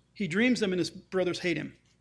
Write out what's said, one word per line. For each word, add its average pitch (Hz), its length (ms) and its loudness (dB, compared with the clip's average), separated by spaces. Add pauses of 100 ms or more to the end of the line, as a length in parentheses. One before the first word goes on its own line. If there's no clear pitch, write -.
(120)
He 202 140 -4
dreams 214 320 2
them 196 140 0
and 180 80 0
his 160 100 -2
brothers 180 480 -2
hate 170 180 0
him. 147 180 -8 (260)